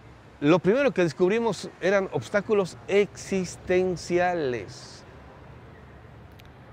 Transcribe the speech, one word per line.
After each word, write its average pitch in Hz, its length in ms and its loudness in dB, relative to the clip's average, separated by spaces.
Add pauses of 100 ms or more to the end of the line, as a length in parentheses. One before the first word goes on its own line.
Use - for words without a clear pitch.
(420)
lo 151 160 6
primero 233 340 4
que 180 120 2
descubrimos 185 640 0 (120)
eran 190 320 2
obstáculos 196 640 -2 (100)
existenciales. 180 2250 -2 (1700)